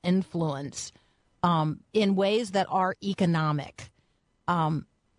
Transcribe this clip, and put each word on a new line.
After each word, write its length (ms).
influence, 880
um, 360
in 220
ways 360
that 180
are 320
economic. 880
Um, 360